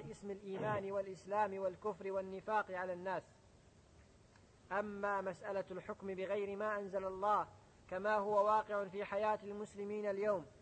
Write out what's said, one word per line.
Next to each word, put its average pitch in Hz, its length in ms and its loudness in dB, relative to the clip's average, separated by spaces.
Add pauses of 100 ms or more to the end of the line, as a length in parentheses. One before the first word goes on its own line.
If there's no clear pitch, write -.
(100)
اسم 202 200 -8
الإيمان 196 600 -2
والإسلام 196 680 0
والكفر 190 540 -2
والنفاق 190 580 0
على 185 220 -2
الناس. 180 300 -2 (1500)
أما 202 480 0
مسألة 190 500 -2
الحكم 190 360 -8
بغير 196 500 -2
ما 208 220 0
أنزل 190 260 -2
الله 190 420 2 (440)
كما 196 240 2
هو 208 320 6
واقع 214 380 4
في 190 200 -4
حياة 214 380 2
المسلمين 208 640 -4
اليوم 196 380 2 (180)